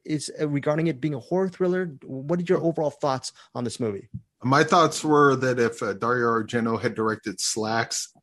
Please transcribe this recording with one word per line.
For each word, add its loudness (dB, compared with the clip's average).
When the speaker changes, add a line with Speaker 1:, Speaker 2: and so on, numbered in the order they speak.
Speaker 1:
Is, -4
uh, 0
regarding 0
it -4
being -2
a -6
horror -2
thriller? -2
What -4
are -2
your 0
overall 0
thoughts -4
on -4
this -6
movie? -4
Speaker 2:
My 4
thoughts 4
were 6
that 0
if, 0
uh, -2
Dario 0
Argento 0
had -2
directed -4
Slacks, -4